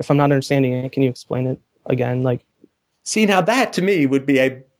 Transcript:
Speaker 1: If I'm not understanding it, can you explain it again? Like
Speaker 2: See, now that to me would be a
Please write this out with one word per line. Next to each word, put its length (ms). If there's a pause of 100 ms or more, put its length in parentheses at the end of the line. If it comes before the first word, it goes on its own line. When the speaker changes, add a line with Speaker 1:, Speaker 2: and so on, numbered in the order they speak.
Speaker 1:
If 100
I'm 60
not 160
understanding 400
it, 180
can 100
you 80
explain 380
it 140 (240)
again? 380
Like 200 (600)
Speaker 2:
See, 200
now 140
that 320
to 100
me 240
would 200
be 120
a 240 (180)